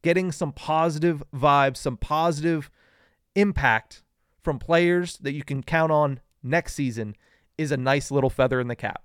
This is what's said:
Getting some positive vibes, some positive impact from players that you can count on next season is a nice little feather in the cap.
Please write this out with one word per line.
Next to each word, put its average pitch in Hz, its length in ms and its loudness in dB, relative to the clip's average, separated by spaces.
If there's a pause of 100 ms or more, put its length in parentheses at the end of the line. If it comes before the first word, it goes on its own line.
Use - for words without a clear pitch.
Getting 175 300 2
some 151 220 -6
positive 156 680 0 (100)
vibes, 139 440 4
some 123 200 -4
positive 156 720 -2 (640)
impact 143 720 0 (400)
from 143 160 -4
players 175 580 2
that 139 160 -6
you 147 100 -8
can 135 200 -6
count 160 280 2
on 147 300 2 (220)
next 151 320 -2
season 113 400 -4 (420)
is 151 140 -2
a 143 60 0
nice 135 340 0
little 135 180 2
feather 127 320 2
in 120 60 -4
the 120 80 -8
cap. - 300 -8